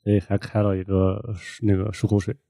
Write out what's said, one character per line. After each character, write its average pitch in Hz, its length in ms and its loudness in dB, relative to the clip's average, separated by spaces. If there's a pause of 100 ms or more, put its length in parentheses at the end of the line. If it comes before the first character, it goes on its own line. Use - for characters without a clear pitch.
所 104 100 0
以 104 60 6
还 101 200 -2
开 - 240 -2
了 101 140 0
一 95 60 -4
个 95 380 2 (140)
漱， - 320 -16
那 98 100 4
个 98 160 -2
漱 - 160 -2
口 101 100 4
水， - 160 -4 (160)